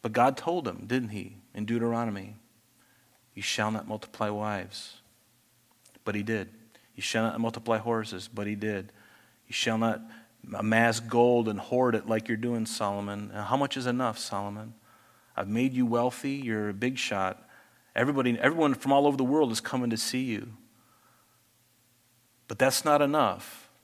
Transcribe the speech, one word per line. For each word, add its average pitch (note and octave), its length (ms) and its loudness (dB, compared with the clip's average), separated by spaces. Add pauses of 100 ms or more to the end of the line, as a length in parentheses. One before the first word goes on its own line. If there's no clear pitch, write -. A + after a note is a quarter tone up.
but A2 100 -4
God B2 240 4
told E3 320 -4
him, - 180 -8
didn't B2+ 240 -2
he, G#2 280 -10 (160)
in G#2 120 -6
Deuteronomy, A#2 680 -2 (960)
"You G2+ 80 -12
shall G#2+ 300 -2
not A2 160 -6
multiply G#2+ 420 -6
wives." G#2 720 -8 (1000)
But G#2 120 -4
he G2+ 80 -4
did. G#2+ 260 -4 (440)
"You - 80 -12
shall A2+ 220 0
not A2+ 160 -2
multiply A2+ 400 0
horses." G#2+ 540 -4
But G#2 120 -6
he G#2 100 -4
did. G2+ 360 -6 (560)
"You - 60 -12
shall A2 240 0
not A2+ 240 2 (520)
amass A2+ 460 4
gold A#2+ 480 4
and G#2 100 -2
hoard B2 380 2
it G#2+ 120 -2
like A2+ 200 0
you're A2+ 100 0
doing, A#2 280 -2
Solomon." G2+ 680 -4
Now, G#2 100 -6
how A#2+ 140 0
much C#3 200 0
is B2+ 100 -2
enough, B2 320 -2
Solomon? G#2 540 -6 (640)
I've G2 120 -4
made B2+ 240 2
you B2+ 120 2
wealthy. B2 480 0
You're A2 360 -4
a G2+ 40 -6
big B2+ 240 -2
shot. F#2+ 500 -4 (480)
Everybody, B2+ 440 2
everyone D3 340 4
from C3+ 180 0
all C#3 160 8
over C#3 100 4
the C3+ 60 2
world C#3 280 4
is A2 100 -2
coming B2 280 -2
to A2+ 80 0
see B2+ 260 -2
you. A2+ 300 -6 (2000)
But A2+ 100 -8
that's C3 240 4
not D3 180 6
enough. C#3 680 0 (140)